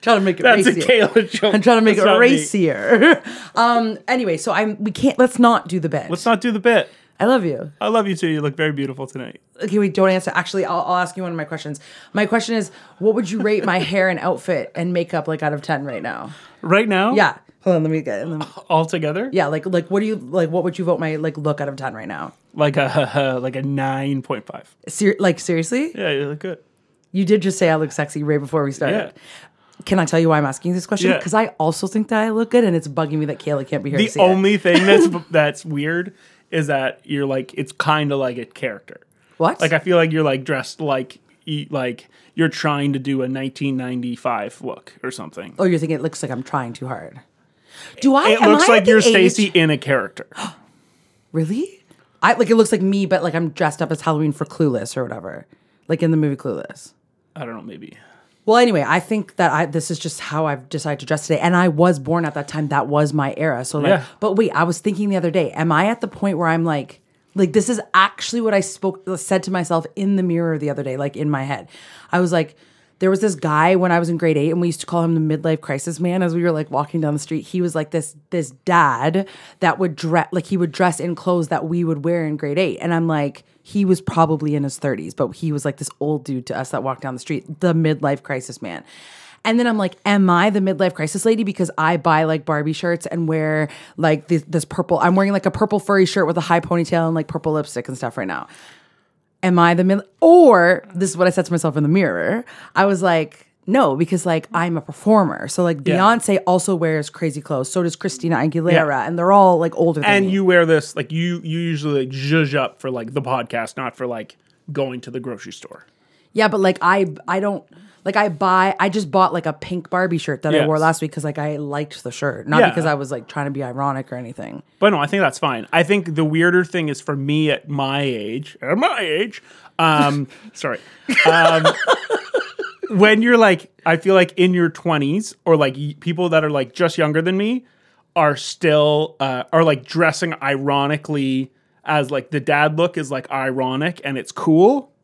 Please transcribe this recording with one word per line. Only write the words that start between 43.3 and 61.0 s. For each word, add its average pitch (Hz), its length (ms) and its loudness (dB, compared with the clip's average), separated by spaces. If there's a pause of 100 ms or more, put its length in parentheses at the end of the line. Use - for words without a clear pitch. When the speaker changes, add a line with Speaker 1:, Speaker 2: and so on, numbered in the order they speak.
Speaker 2:
ninety-five 123 840 -6
look - 300 -14 (100)
or 127 80 -8
something. 87 480 -16
Speaker 1:
Oh, - 60 0
you're 175 140 2
thinking 156 180 -2
it 127 60 -6
looks 156 200 -6
like 127 100 -8
I'm 123 100 -8
trying 127 320 -6
too 127 140 -12
hard. 107 320 -12 (840)
Do 269 140 4
I, 320 140 4
Speaker 2:
It - 120 4
Speaker 1:
am - 80 6
Speaker 2:
looks 302 140 6
Speaker 1:
I - 80 6
Speaker 2:
like 226 100 8
Speaker 1:
at - 20 -2
the 190 60 4
Speaker 2:
you're 220 80 8
Speaker 1:
age 208 60 4
Speaker 2:
Stacey 202 420 6
in 165 240 4
a 147 80 0
character. 127 480 -4 (100)
Speaker 1:
<gasps> - 960 -18
Really? 190 500 -4 (400)
I, 214 120 4
like, 226 160 2
it 226 60 6
looks 220 160 0
like 196 100 0
me, 196 240 0
but, 165 160 0
like, 170 120 -4
I'm 165 160 -2
dressed 151 300 -2
up 165 100 -2
as 156 120 -6
Halloween 156 300 0
for 151 120 -4
Clueless 123 520 -2
or 135 80 -4
whatever. - 420 -12 (420)
Like 165 140 -2
in 165 80 2
the 160 60 4
movie 151 200 0
Clueless. - 560 -10 (420)
Speaker 2:
I 151 100 -12
don't 117 120 -14
know, 107 60 -16
maybe. - 340 -18 (500)
Speaker 1:
Well, 220 100 6
anyway, 226 300 4
I 160 140 2
think 214 360 -6
that 170 160 2
I, 156 140 0
this 151 240 -6
is 160 80 -6
just - 220 -10
how 156 260 -4
I've 139 220 -6
decided 147 320 -6